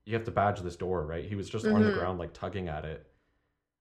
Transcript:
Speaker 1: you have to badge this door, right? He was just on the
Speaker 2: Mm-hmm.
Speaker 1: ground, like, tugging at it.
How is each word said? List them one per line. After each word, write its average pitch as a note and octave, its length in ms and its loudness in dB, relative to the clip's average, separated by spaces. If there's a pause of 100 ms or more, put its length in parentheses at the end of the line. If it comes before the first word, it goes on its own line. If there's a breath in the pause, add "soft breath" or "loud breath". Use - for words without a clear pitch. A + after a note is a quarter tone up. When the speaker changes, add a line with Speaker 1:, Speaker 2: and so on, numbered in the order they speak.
Speaker 1:
you G#2 80 -2
have A2+ 100 -2
to - 60 -6
badge G2+ 300 4
this F2 160 -6
door, F2+ 280 -2
right? E2 220 -4
He G2+ 80 -6
was F#2+ 160 -6
just A2 160 -4
on G#3+ 160 8
the G#2+ 80 8
Speaker 2:
Mm-hmm. - 80 0
Speaker 1:
ground, F2 200 -2
like, E2+ 140 -6
tugging F#2 360 -6
at D#2 180 -6
it. - 200 -10 (760)